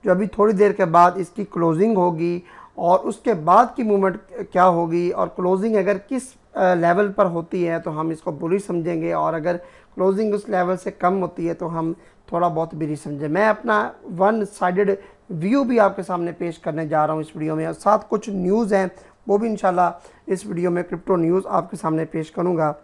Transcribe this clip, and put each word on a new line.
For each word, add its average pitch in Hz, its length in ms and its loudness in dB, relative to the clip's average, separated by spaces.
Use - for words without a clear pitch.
जो 202 60 0
अभी 185 160 2
थोड़ी 214 260 2
देर 196 200 4
के 190 120 0
बाद 175 340 6
इसकी 190 260 -8
क्लोजिंग 170 520 2
होगी 175 460 0
और 175 200 4
उसके 220 360 -2
बाद 185 420 4
की 269 60 -4
मूवमेंट 196 380 0
क्या 180 100 4
होगी 175 480 2
और 180 180 -2
क्लोजिंग 190 460 -2
अगर 196 240 0
किस, 254 240 -6
अ, 185 400 0
लेवल 175 340 2
पर 196 180 0
होती 170 380 -4
है 165 160 -2
तो 170 100 -8
हम 160 220 -4
इसको 160 200 -8
बुलिश 165 340 -2
समझेंगे 170 460 -4
और 160 220 -2
अगर 165 220 -2
क्लोजिंग 196 400 0
उस 208 140 -6
लेवल 185 280 0
से 180 140 -8
कम 185 240 0
होती 170 320 -4
है 170 80 -2
तो 170 120 -8
हम 165 300 -4
थोड़ा 175 160 0
बहुत 160 260 -4
बेरिश 151 260 -6
समझें। 147 280 -8
मैं 190 200 2
अपना 214 460 0
वन 202 340 0
साइडेड 196 540 0
व्यू 202 320 0
भी 240 140 2
आपके 196 240 4
सामने 175 300 -4
पेश 170 240 -8
करने 160 320 -6
जा 151 160 2
रहा 156 100 0
हूं 156 60 -4
इस 156 160 -10
वीडियो 156 200 -4
में 160 100 -4
और 165 60 -6
साथ 202 260 2
कुछ 208 320 -6
न्यूज़ 196 440 0
हैं 190 160 0
वो 202 100 2
भी 226 100 0
इंशाल्लाह 180 580 0
इस 190 180 -4
वीडियो 180 240 -2
में 175 140 -2
क्रिप्टो 180 320 -2
न्यूज़ 175 320 2
आपके 185 280 -2
सामने 160 280 -2
पेश 160 260 -6
करूंगा। 160 520 0